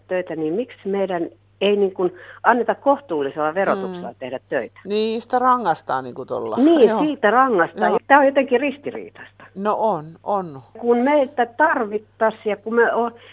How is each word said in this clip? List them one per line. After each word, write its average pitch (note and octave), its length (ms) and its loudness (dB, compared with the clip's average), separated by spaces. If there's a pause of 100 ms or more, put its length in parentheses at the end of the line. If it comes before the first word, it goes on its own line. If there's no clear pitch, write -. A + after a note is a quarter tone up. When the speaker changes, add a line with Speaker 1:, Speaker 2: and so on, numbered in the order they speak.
Speaker 1:
töitä, F3+ 280 -4
niin D#3 180 -2
miksi A#3+ 240 -6 (100)
meidän F#3 400 -2 (320)
ei G3+ 160 2
niin G3 160 0
kuin F#3 220 -2 (280)
anneta A3 320 2
kohtuullisella D#3 800 -2
verotuksella F#3 540 -2
Speaker 2:
Mm. A#2+ 100 -16
Speaker 1:
tehdä B2+ 300 -10
töitä? B2+ 360 -6
Speaker 2:
Niin, G#3+ 360 -2
sitä B3+ 180 -2
rangaistaan B3 680 0
niin B2 100 -12
kuin C3 140 -12
tuolla. A#2 280 -4
Speaker 1:
Niin, C#4+ 320 6
Speaker 2:
Joo. A3 120 0
Speaker 1:
siitä C#4+ 300 0
rangaistaan. A#3+ 600 2
Speaker 2:
Joo. A3 160 0
Speaker 1:
Tää C#4 120 6
on C4+ 80 6
jotenkin C4+ 340 2
ristiriitaista. - 840 -10 (100)
Speaker 2:
No G3 240 -2
on, F3 260 -2 (200)
on. F3 380 -6 (160)
Speaker 1:
Kun A#3+ 200 2
meitä C4 480 0
tarvittaisiin A3 1040 -2
ja G3 60 -4
kun A3 180 -8
me A#3 200 4
on, A#3 180 -2 (200)